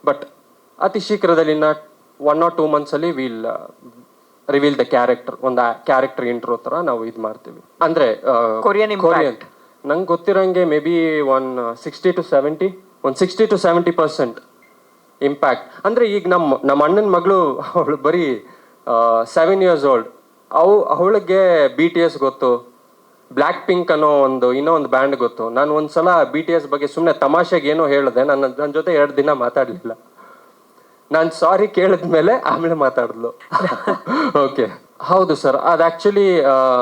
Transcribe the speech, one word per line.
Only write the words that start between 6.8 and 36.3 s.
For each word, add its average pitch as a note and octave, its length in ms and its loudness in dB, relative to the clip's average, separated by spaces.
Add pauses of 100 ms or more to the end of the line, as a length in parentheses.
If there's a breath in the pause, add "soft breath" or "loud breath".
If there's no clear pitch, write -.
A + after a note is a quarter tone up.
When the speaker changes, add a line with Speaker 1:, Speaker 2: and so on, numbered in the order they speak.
Speaker 1:
ಇದ್ A2+ 140 -12
ಮಾಡ್ತೀವಿ. - 440 -12 (180)
ಅಂದ್ರೆ, D#3 340 2
ಆ, A#2 460 0
Speaker 2:
ಕೊರಿಯನ್ G#3 300 0
ಇಮ್ಪ್ಯಾಕ್ಟ್. F3 300 2
Speaker 1:
ಕೊರಿಯನ್. - 680 -8
ನಂಗ್ F3 180 -2
ಗೊತ್ತಿರಂಗೆ F3+ 560 0
maybe D#3+ 560 0 (100)
one, C3 300 -2
ಆ, A#2 140 -4
sixty E3+ 460 -4
to D#3+ 140 -4
seventy, D#3 360 0 (340)
ಒಂದು C3+ 220 0
sixty G#3+ 260 0
to F#3+ 140 0
seventy E3+ 300 2
percent D3+ 420 -2 (840)
ಇಂಪ್ಯಾಕ್ಟ್. C#3 640 -2
ಅಂದ್ರೆ A#3 200 2
ಈಗ G3+ 220 -2
ನಮ್, E3+ 260 2 (100)
ನಮ್ C#3 180 2
ಅಣ್ಣನ್ G3 300 2
ಮಗಳು, F3 460 0 (180)
ಅವಳು D3 220 0
ಬರೀ, C#3+ 480 -2 (420 loud breath)
ಆ, A#2 340 2
seven E3 360 0
years F3 300 2
old. A#2+ 180 2 (460)
ಅವ್-, F#3+ 360 4
ಅವಳಿಗೆ F3+ 880 2
ಬಿ E3 140 2
ಟಿ E3+ 100 -2
ಎಸ್ D#3+ 180 0
ಗೊತ್ತು, C3 560 -2 (600)
ಬ್ಲ್ಯಾಕ್ D3 340 -2
ಪಿಂಕ್ F3 240 0
ಅನ್ನೋ D3+ 180 2
ಒಂದು, C3 440 2
ಇನ್ನೂ C#3+ 200 0
ಒಂದು D3 160 -2
ಬ್ಯಾಂಡ್ C3+ 260 0
ಗೊತ್ತು. A#2 340 -4
ನಾನು C#3+ 260 0
ಒಂದ್ಸಲ D#3+ 480 2
ಬಿ C3 180 -4
ಟಿ E3 120 -4
ಎಸ್ D3+ 140 0
ಬಗ್ಗೆ C#3+ 200 -4
ಸುಮ್ನೆ D#3+ 260 0
ತಮಾಷೆಗೆ D#3 560 0
ಏನೋ D#3 180 0
ಹೇಳ್ದೆ, C3+ 360 0
ನನ್ನ, C#3 220 0 (120)
ನನ್ನ D3 140 -4
ಜೊತೆ D#3 220 -2
ಎರಡು C#3+ 240 0
ದಿನ C#3+ 140 2
ಮಾತಾಡ್ಲಿಲ್ಲ. B2 680 -4 (1120 loud breath)
ನಾನ್ D#3+ 200 2
ಸಾರಿ F#3 360 2
ಕೇಳಿದ್ಮೇಲೆ F3 680 2
ಆಮೇಲೆ E3 400 -2
ಮಾತಾಡಿದ್ಲು. A#2+ 560 -2
<laughs> G3+ 1160 -4
ಓಕೆ, A#2 400 -4 (160)
ಹೌದು F3+ 340 2
ಸರ್. C#3 200 0
ಅದು E3 280 2
actually, F#3 580 2